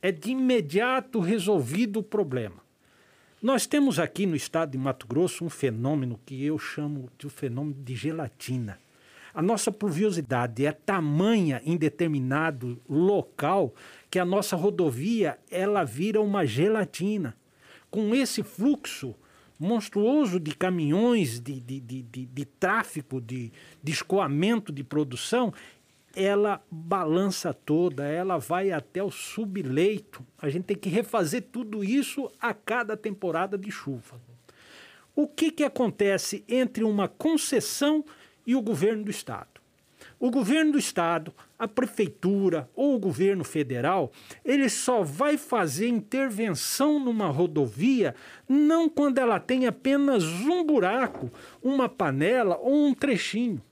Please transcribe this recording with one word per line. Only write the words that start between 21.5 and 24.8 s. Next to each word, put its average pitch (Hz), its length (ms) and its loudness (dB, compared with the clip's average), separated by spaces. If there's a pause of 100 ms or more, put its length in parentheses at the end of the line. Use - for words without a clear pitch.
de, 127 180 -10
de, 127 240 -10
de, 123 240 -12
de 127 180 -8
tráfego, 180 760 -4
de, 120 320 -10 (300)
de 151 100 -6
escoamento 185 800 0
de 139 100 -8